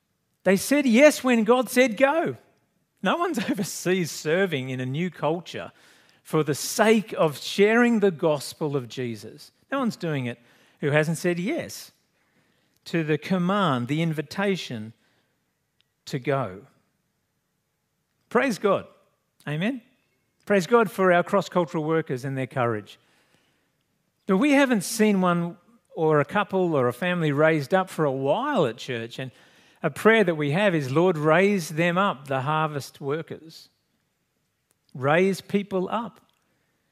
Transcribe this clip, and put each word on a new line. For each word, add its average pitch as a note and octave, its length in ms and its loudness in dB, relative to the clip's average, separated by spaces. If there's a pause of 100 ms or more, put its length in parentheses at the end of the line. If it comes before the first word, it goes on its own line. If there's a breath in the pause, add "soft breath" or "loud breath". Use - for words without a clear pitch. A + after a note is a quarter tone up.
(460)
they F#3+ 100 4
said C#4+ 300 2
yes C4+ 360 8
when A#3+ 220 2
God A#3+ 260 2
said B3 280 2
go. C#4 400 0 (680)
No G#3+ 140 2
one's C#4+ 220 -2
<laughs> F#3+ 100 -4
overseas F#3 600 -2
serving D#3 600 -2
in B2+ 100 -6
a C3 60 -6
new D3+ 240 -4
culture D3+ 640 -6 (500 soft breath)
for D#3 200 0
the C#3+ 120 -2
sake A3+ 640 2
of D#3+ 200 0
sharing A3+ 640 2
the G3 120 2
gospel D3+ 680 -2
of B2 100 -6
Jesus. A2+ 640 -10 (180)
No C#4 100 -4
one's A#3+ 180 -2
doing C#3+ 300 -4
it A#2+ 120 -8 (400 soft breath)
who D3 120 -2
hasn't D#3 260 2
said F3 220 -2
yes F3+ 520 -8 (960)
to E3 180 -2
the D3+ 140 0
command, F3 720 0
the D3+ 120 -2
invitation D#3 920 -4 (1120)
to C#3+ 140 -6
go. B2 420 -4 (1700)
Praise B3 300 0
God. E3+ 280 0 (580)
Amen. F#3+ 360 -6 (680)
Praise G3 160 2
God A3+ 240 4
for F#3 240 2
our F3 80 4
cross-cultural F3 600 -2
workers D3+ 420 -4
and C3+ 100 -6
their C3 120 -4
courage. A#2 500 -4 (1300)
But F#3+ 120 2
we C#4+ 160 4
haven't B3+ 300 4
seen G#3 380 2
one F3 360 0 (380)
or D#3 260 2
a C#3 40 2
couple F#3+ 500 -2
or B2+ 120 2
a B2 40 0
family F3 400 -2
raised D3+ 400 2
up F#3+ 160 2
for E3+ 160 -4
a C#3+ 80 0
while F3 540 0
at A2+ 120 -4
church, A#2 420 -10
and C3 100 -10 (540 soft breath)
a D#3+ 80 -2
prayer A3 320 4
that F3 100 0
we D3+ 160 -2
have F#3 240 0
is, C#3+ 160 -2
"Lord, E3 300 2
raise F3 500 2
them E3+ 300 -2
up, E3+ 280 -2
the C3+ 140 -4
harvest D3+ 580 -4
workers." D#3 680 -10 (1300)
Raise E3 440 2
people G3 500 -4
up G#3+ 300 -8 (720)